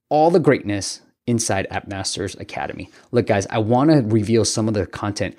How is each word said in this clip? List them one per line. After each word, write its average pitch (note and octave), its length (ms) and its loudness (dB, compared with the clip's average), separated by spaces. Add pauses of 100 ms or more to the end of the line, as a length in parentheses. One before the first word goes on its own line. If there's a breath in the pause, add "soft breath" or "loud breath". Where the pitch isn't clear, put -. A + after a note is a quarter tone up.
(100)
all D#3 200 4
the F#3 80 4
greatness G2+ 640 0 (260)
inside A2 440 0
App G2 180 -8
Masters G2 460 -6
Academy. - 560 -10 (200 soft breath)
Look, A#2 160 0
guys, G2+ 220 0
I A#2+ 100 -4
wanna B2 440 4
reveal A2 420 2
some A2 240 0
of A2 60 -2
the G2 120 -2
content G2 520 -6